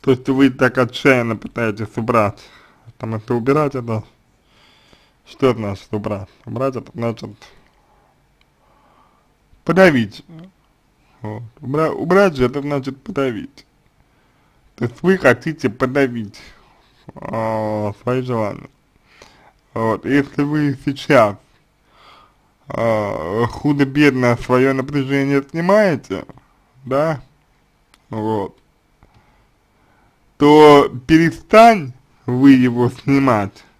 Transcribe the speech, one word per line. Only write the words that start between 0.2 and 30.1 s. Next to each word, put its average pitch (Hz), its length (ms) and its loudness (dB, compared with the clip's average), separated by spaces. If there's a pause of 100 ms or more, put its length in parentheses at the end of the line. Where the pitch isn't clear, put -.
вы 135 220 2
так 127 280 -2
отчаянно 123 580 0
пытаетесь 110 600 -8
убрать. 113 440 -2 (460)
Потому 113 340 -8
что 120 180 -4
убирать 139 380 0
это, 117 280 -6 (1200)
что 127 280 -2
значит 104 380 -8
убрать? 101 380 -8 (160)
Убрать 127 300 -6
это - 180 -14
значит 117 360 -8 (2250)
подавить. 156 640 2 (960)
Вот. 107 220 -12 (180)
Убра-, 147 300 -4
убрать 180 440 0
же 127 100 0
это 135 160 -4
значит 135 400 -8
подавить. 131 640 -8 (1120)
То 127 100 -6
есть - 160 -8
вы 185 160 2
хотите 135 520 0
подавить, 123 680 -4 (760)
а, 107 840 -6
свои 127 200 -4
желания. 117 480 -6 (1040)
Вот. 113 320 -4
Если 139 360 -2
вы 147 420 -2
сейчас, 131 520 2 (1300)
а, 107 800 -4
худо-бедно 135 880 0
свое 127 360 0
напряжение 139 680 -2
снимаете, 170 840 -2 (600)
да, 139 360 -4 (880)
вот, 107 480 -6 (1800)